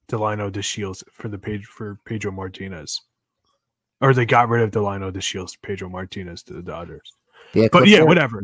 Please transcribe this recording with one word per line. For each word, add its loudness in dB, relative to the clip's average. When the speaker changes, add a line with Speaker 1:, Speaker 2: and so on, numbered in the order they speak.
Speaker 1:
Delino -4
DeShields -8
for -12
the -10
page -8
for -14
Pedro -6
Martinez, -12
or 6
they 4
got 4
rid 2
of 0
Delino -2
DeShields -8
for -20
Pedro -8
Martinez -12
to -20
the -14
Dodgers. -14
Speaker 2:
Yeah, 4
Speaker 1:
But 6
Speaker 2:
Cliff 8
Speaker 1:
yeah, 10
Speaker 2:
Lee. 6
Speaker 1:
whatever. 2